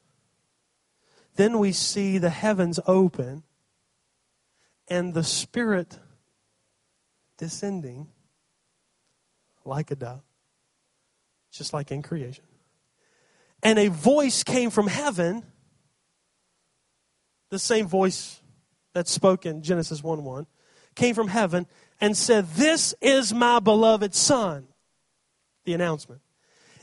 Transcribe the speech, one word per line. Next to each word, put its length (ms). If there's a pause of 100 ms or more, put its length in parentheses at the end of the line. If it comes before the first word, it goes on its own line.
(1300)
Then 240
we 140
see 460
the 120
heavens 560
open 560 (1400)
and 260
the 120
Spirit 760 (1400)
descending 720 (1600)
like 260
a 60
dove, 280 (1300)
just 220
like 200
in 100
creation. 420 (1200)
And 160
a 100
voice 560
came 260
from 160
heaven, 580 (2000)
the 80
same 300
voice 520 (520)
that 160
spoke 380
in 160
Genesis 400
one 200
one, 240 (480)
came 200
from 140
heaven 380 (340)
and 160
said, 340
"This 500
is 320
my 280
beloved 540
Son," 540 (960)
the 100
announcement, 480 (600)